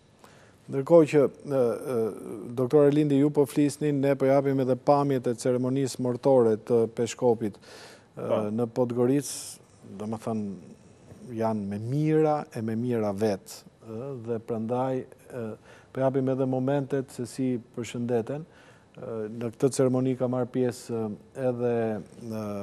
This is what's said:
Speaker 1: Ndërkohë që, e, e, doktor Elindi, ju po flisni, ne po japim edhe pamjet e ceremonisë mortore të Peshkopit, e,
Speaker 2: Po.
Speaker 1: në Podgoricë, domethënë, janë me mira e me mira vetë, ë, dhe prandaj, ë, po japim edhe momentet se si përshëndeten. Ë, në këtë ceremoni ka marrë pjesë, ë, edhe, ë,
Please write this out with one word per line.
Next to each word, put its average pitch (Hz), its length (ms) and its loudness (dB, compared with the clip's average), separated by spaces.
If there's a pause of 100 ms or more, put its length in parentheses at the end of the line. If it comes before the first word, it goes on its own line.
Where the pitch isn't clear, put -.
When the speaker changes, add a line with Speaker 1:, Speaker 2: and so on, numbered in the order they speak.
(680)
Speaker 1:
Ndërkohë 139 400 6
që, 147 140 6
e, 131 380 0 (320)
e, - 20 -2 (580)
doktor 131 340 4
Elindi, 143 320 4
ju 147 120 4
po 147 140 2
flisni, 147 460 0
ne 139 240 2
po 135 140 2
japim 135 320 4
edhe 127 180 2
pamjet 143 480 2
e 123 80 0
ceremonisë 127 680 -2
mortore 123 540 4
të 113 380 2
Peshkopit, 113 640 0
e, - 560 -20
Speaker 2:
Po. 120 320 -2
Speaker 1:
në 110 220 -2
Podgoricë, 123 640 0 (640)
domethënë, 107 560 -6 (760)
janë 110 380 -4
me 101 120 -6
mira 151 580 0 (180)
e 120 60 -6
me 110 140 -4
mira 113 360 -2
vetë, 101 480 -2 (200)
ë, 113 320 -12 (120)
dhe 117 160 -4
prandaj, 123 600 -4 (240)
ë, 123 180 -10 (460)
po - 100 -8
japim 131 300 0
edhe 131 180 0
momentet 131 640 -2
se 123 160 -8
si 131 220 -4 (260)
përshëndeten. 120 720 -4 (460)
Ë, 113 360 -10
në 117 240 -8
këtë - 220 0
ceremoni 131 420 2
ka 127 160 -2
marrë 127 160 -2
pjesë, 123 480 -2
ë, 110 160 -4 (380)
edhe, 120 260 -2 (460)
ë, 110 240 -8 (180)